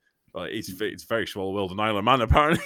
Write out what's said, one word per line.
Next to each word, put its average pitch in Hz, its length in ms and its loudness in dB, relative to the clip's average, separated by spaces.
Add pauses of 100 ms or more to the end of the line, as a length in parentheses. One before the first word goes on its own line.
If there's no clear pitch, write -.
(340)
Well, 87 120 -8
it's, 107 240 -8 (120)
it's 95 220 -6
very 113 240 -2
small 95 260 -6
world 98 180 -2
on 95 80 -6
Isle 107 180 0
of 98 80 -2
Man, 123 160 4
apparently. 151 440 4